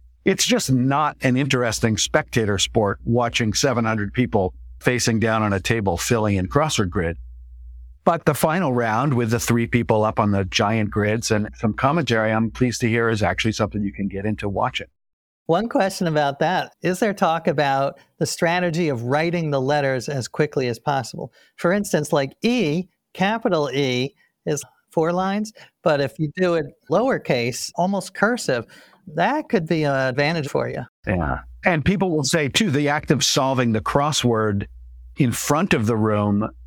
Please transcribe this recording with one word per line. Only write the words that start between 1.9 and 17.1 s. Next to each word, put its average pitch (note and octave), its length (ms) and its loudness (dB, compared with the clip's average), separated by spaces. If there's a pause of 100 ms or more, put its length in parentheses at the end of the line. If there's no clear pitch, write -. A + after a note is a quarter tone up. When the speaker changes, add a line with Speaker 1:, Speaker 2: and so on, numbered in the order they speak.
Speaker 1:
spectator A2 640 0
sport G2+ 460 0
watching A#2 500 0
seven A#2+ 320 0
hundred G#2+ 260 -2
people A#2 420 0 (240)
facing A#2+ 400 0
down A2 240 2
on G#2 100 2
a G2 60 2
table G2 380 0
filling G#2+ 400 0
in F#2 100 0
crossword C#3 440 0
grid. E2+ 260 -2 (880)
But E3+ 200 2
the D3+ 100 2
final D#3+ 380 0
round A#2+ 420 0
with A#2 160 0
the A#2 100 0
three A#2 260 0
people A2 380 2
up A2 160 0
on G#2+ 100 2
the G2 140 2
giant G#2 460 0
grids G#2+ 420 0
and G#2+ 240 0
some G#2+ 180 -2
commentary, B2 560 0
I'm A2 220 0
pleased B2 300 -2
to A#2+ 60 2
hear, A#2 200 2
is A2 120 0
actually F#2+ 320 0
something G#2 300 -4
you G2+ 100 -4
can G2 140 -6
get F#2+ 180 -6
into G#2 240 -4
watching. G2+ 380 -4 (600)
Speaker 2:
One F#3+ 240 2
question G3 360 0
about D3 340 0
that. D#3+ 420 0
Is F3+ 180 -2
there G#3 140 0